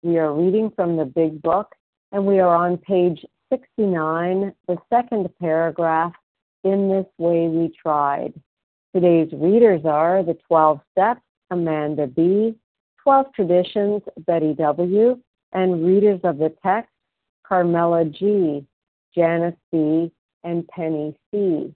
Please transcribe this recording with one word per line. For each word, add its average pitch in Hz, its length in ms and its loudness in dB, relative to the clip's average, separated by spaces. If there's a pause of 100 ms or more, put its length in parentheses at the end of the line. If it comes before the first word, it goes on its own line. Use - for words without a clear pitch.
We 170 140 0
are 160 140 0
reading 185 440 0
from 170 200 -2
the 156 100 -2
Big 156 360 -2
Book, 175 300 -2 (400)
and 196 120 -4
we 196 140 2
are 175 160 4
on 175 220 0
page 180 500 -2 (240)
sixty-nine, 185 1040 -4 (140)
the 180 80 -2 (140)
second 233 380 -2 (120)
paragraph, 165 720 -2 (500)
"In 196 260 0
This 190 180 -2 (120)
Way 170 300 0
We 160 220 -2
Tried." 147 640 -4 (600)
Today's 170 380 4
readers 180 520 4
are 165 380 2
The 165 240 -4
Twelve 156 320 4 (140)
Steps, 220 300 0 (280)
Amanda 151 560 -2
B., 190 480 0 (480)
Twelve 269 320 4
Traditions, 202 680 0 (280)
Betty 156 260 0
W., 180 640 0 (360)
and 185 300 0
readers 196 380 2
of 165 160 -2
the 156 240 -2
text, 202 300 -4 (500)
Carmela 170 640 0
G., 160 600 -2 (480)
Janice 170 440 0 (160)
B., 160 400 0 (320)
and 170 240 -6
Penny 156 440 -6 (200)
C. 190 440 -2